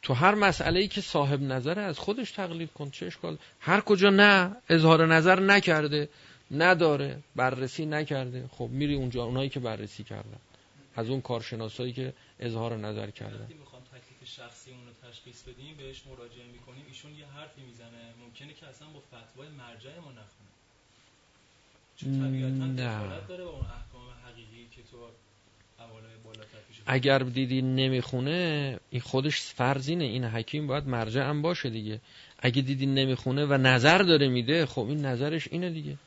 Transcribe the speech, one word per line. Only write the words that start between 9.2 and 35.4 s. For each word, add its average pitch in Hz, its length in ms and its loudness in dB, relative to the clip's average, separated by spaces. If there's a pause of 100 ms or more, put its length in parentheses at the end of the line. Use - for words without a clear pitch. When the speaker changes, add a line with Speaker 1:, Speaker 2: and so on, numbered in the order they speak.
Speaker 1:
اونایی 131 260 -2
که - 100 -6
بررسی 110 440 -8
کردن، 107 360 -14 (560)
از 113 140 -6
اون 135 120 -4
کارشناسایی 117 720 -8
که 131 200 -10 (260)
اظهار 117 380 -6
نظر 107 320 -8
کردن. 107 320 -16
Speaker 2:
وقتی 110 120 -18
می‌خوام 139 280 -20
تکلیف 127 540 -20
شخصی 123 360 -20
اون 123 160 -20
رو 120 220 -20
تشخیص 120 320 -20
بدیم، 135 360 -20
بهش 135 300 -18
مراجعه 120 460 -20
می‌کنیم، 127 340 -20
ایشون 147 300 -20
یه 147 80 -20
حرفی 139 360 -20
می‌زنه، 117 520 -20 (120)
ممکنه 131 280 -20
که - 140 -20
اصلاً 147 200 -20
با 147 120 -20
فتوای 127 500 -20
مرجع 131 500 -20
ما 151 120 -20
نخونه. 104 400 -20 (1500)
چون 135 300 -4
طبیعتاً 131 380 -4
Speaker 1:
نه. 127 340 -4
Speaker 2:
دخالت 98 280 -10
داره 180 160 -14
با 170 80 -14
اون 143 140 -8
احکام - 440 -16 (160)
حقیقی 113 500 -20
که 123 60 -20 (100)
تو 120 60 -20 (800)
حواله 113 440 -20
بالاتر - 340 -20 (100)
پیش - 100 -20
خود - 100 -20
Speaker 1:
اگر 135 320 4
دیدی 131 420 -2
نمیخونه، 131 1160 -2 (100)
این 123 120 -6
خودش 135 400 -2
فرض 131 480 -2
اینه، 170 140 -2
این 123 220 -4
حکیم 117 420 -6
باید 139 200 -4
مرجع 117 340 -2
هم 147 200 -2
باشه 160 280 -2
دیگه. 107 300 -6 (400)
اگه 127 220 2
دیدی 135 240 -2
نمیخونه 135 600 0
و 139 80 2
نظر 131 440 6
داره 165 300 6
می‌ده، 127 380 2
خب، 127 240 -4
این 147 160 -4
نظرش 143 460 -4